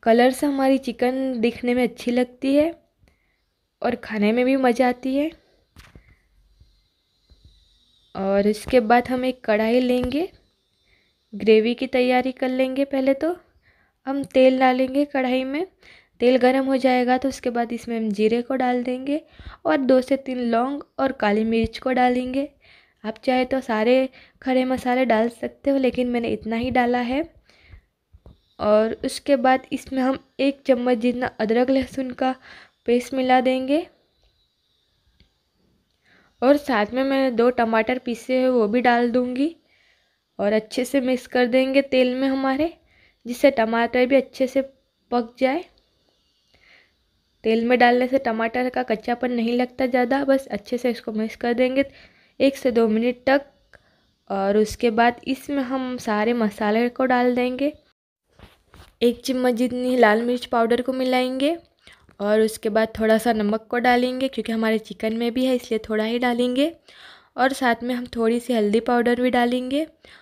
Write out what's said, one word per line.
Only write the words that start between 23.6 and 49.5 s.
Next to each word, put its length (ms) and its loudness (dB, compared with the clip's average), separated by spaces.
सारे 460 2
खड़े 240 0
मसाले 400 0
डाल 240 2
सकते 400 -6
हो, 80 2
लेकिन 300 0
मैंने 220 -2
इतना 260 -6
ही 160 -4
डाला 280 0
है। 220 -4
और 320 2
उसके 320 -2
बाद 260 2
इसमें 280 -6
हम 180 -2
एक 260 0
चम्मच 320 2
जितना 280 -2
अदरक 300 0
लहसुन 420 -2
का 220 -4
पेस्ट 280 0
मिला 260 2
देंगे 460 0
और 160 6
साथ 340 -2
में 120 -2
मैंने 280 0
दो 200 2
टमाटर 480 0
पीसे 380 -4
हैं, 100 2
वो 200 2
भी 120 0
डाल 300 2
दूँगी 440 -2
और 140 0
अच्छे 320 -2
से 180 0
मिक्स 260 -2
कर 200 2
देंगे 360 2
तेल 300 2
में 140 -2
हमारे, 440 -2
जिससे 260 4
टमाटर 540 0
भी 100 2
अच्छे 300 0
से 160 -2
पक 300 -4
जाए। 240 -2
तेल 200 2
में 140 2
डालने 300 4
से 120 0
टमाटर 500 -4
का 140 -4
कच्चापन 480 -4
नहीं 220 -2